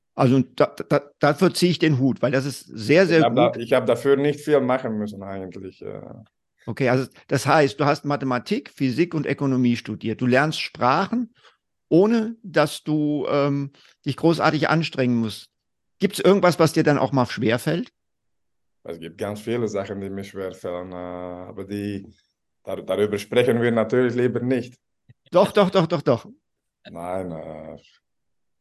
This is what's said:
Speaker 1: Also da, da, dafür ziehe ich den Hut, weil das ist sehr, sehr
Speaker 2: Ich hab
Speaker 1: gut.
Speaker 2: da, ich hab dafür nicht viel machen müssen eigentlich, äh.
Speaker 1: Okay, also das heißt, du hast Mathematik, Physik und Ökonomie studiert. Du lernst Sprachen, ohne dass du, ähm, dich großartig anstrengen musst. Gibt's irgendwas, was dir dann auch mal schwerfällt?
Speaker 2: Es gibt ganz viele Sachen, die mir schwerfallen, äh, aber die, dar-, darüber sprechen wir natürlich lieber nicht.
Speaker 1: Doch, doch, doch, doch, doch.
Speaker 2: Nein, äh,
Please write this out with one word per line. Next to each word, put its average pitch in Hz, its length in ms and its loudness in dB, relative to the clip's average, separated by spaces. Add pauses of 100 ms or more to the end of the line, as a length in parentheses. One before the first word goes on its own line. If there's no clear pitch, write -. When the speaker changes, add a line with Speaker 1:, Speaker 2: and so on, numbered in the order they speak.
(160)
Speaker 1:
Also 135 240 4 (160)
da, - 180 2 (160)
da, 143 120 2 (180)
dafür 156 340 2
ziehe 180 180 2
ich 143 80 -4
den 147 200 2
Hut, 127 220 0
weil 127 100 2
das 131 140 0
ist 139 160 -10
sehr, 113 440 2
sehr 160 140 4
Speaker 2:
Ich 131 60 6
hab 117 100 0
Speaker 1:
gut. 120 200 4
Speaker 2:
da, 117 40 -8
ich 113 140 -2
hab 123 120 2
dafür 127 300 2
nicht 143 240 0
viel 147 220 2
machen 123 360 -2
müssen 104 240 -8
eigentlich, 95 600 -12
äh. 50 180 -12 (640)
Speaker 1:
Okay, 127 240 0
also 127 180 2 (200)
das 139 180 -2
heißt, 143 340 4
du 147 60 0
hast 147 200 0
Mathematik, 143 640 -4
Physik 143 440 -2
und 151 120 -4
Ökonomie 127 500 0
studiert. 110 460 -8
Du 127 60 0
lernst 143 340 2
Sprachen, 190 720 -2 (560)
ohne 220 540 2
dass 151 400 0
du, 151 440 -2
ähm, 143 440 0 (340)
dich 139 100 -4
großartig 156 540 2
anstrengen 135 480 0
musst. 110 320 -6 (500)
Gibt's 185 200 0
irgendwas, 180 380 4
was 160 140 4
dir 160 120 0
dann 147 160 2
auch 135 120 0
mal 131 140 2
schwerfällt? 123 680 -2 (920)
Speaker 2:
Es 82 140 -12
gibt 82 200 -16
ganz 104 240 -8
viele 113 260 -4
Sachen, 98 320 -6
die 98 100 -8
mir 98 140 -10
schwerfallen, 92 680 -10
äh, - 20 -12
aber 90 720 -12
die, 101 420 -6 (560)
dar-, 92 180 -8
darüber 101 360 0
sprechen 120 440 2
wir 117 100 2
natürlich 123 440 2
lieber 120 240 0
nicht. 123 360 -4 (560)
Speaker 1:
Doch, 185 200 4
doch, 196 180 4
doch, 185 160 2
doch, 160 160 -2
doch. - 260 0 (640)
Speaker 2:
Nein, 90 420 -6
äh, 80 460 -14 (840)